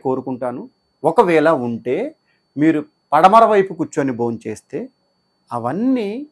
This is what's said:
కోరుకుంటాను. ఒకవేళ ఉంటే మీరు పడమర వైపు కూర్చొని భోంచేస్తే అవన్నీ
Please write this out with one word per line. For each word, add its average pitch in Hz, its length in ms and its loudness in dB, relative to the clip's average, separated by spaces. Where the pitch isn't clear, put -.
కోరుకుంటాను. 131 560 -6
ఒకవేళ 160 440 4
ఉంటే 120 300 -4
మీరు 151 260 2
పడమర 190 320 6
వైపు 196 180 2
కూర్చొని 139 300 -4
భోంచేస్తే 117 540 -8
అవన్నీ 196 600 -4